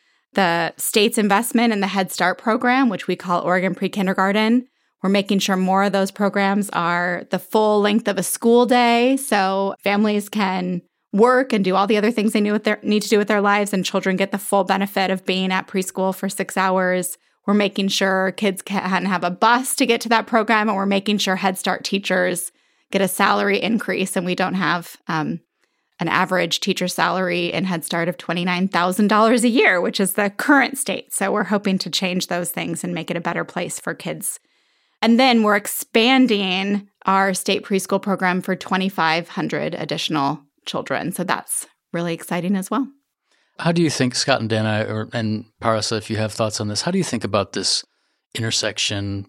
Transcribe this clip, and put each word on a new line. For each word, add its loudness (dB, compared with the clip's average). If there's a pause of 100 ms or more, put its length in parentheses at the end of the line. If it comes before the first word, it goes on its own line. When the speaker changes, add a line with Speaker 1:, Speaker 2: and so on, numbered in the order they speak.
(340)
Speaker 1:
the 0
state's 0
investment 2
in -2
the 0
Head -2
Start 0
program, 0
which -4
we -2
call -2
Oregon 0
Pre-Kindergarten, 0 (340)
we're 0
making 2
sure 0
more 2
of 2
those 0
programs 0
are -2
the 0
full 2
length 2
of 0
a -2
school 4
day, 4
so 0 (100)
families 0
can -2 (280)
work 4
and 2
do 2
all 2
the 2
other 2
things 0
they 2
knew 2
with -2
their, 0
need 0
to -8
do 4
with 0
their 2
lives, 2
and 0
children -2
get -2
the -2
full 0
benefit 0
of -4
being 0
at -2
preschool -2
for -6
six -6
hours. 0 (260)
We're 2
making 0
sure 0
kids -2
can -2
have 0
a 0
bus 2
to 2
get 2
to -4
that 2
program, 2
and 0
we're 0
making 0
sure 0
Head 0
Start -2
teachers -2 (380)
get 0
a 4
salary 2
increase, -2
and -2
we -2
don't -2
have, -2 (100)
um, -2 (580)
an -2
average 0
teacher -2
salary -2
in -2
Head -4
Start -2
of -4
twenty-nine -2
thousand 0
dollars 4
a 4
year, 4
which -2
is 0
the -2
current 2
state. -6
So -2
we're 0
hoping 0
to -8
change -2
those -4
things -6
and -6
make -6
it -4
a -6
better -4
place -8
for -6
kids. -10 (600)
And 4
then 4
we're 4
expanding 2 (180)
our 2
state -2
preschool -2
program 0
for -4
twenty-five 0
hundred -4
additional -2 (240)
children. -6
So -6
that's -4 (240)
really -4
exciting -4
as -4
well. 0 (720)
Speaker 2:
How 2
do 2
you 4
think, 0
Scott 0
and -2
Dana, 0
or, -6
and -4 (160)
Parasa, 0
if -8
you -4
have -2
thoughts -2
on -2
this, -4
how -2
do 0
you 2
think -4
about -2
this -4 (500)
intersection -4